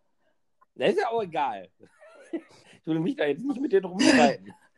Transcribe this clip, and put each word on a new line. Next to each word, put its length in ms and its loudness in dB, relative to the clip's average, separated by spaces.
Das 160 0
ist 100 0
ja 80 -2
auch 140 -2
egal. 480 -6
<laughs> 0 -
Ich 540 -14
will 140 0
mich 160 -2
da 80 -2
jetzt 200 -2
nicht 160 -4
mit 120 -4
dir 80 4
drum 180 -8
streiten. 540 4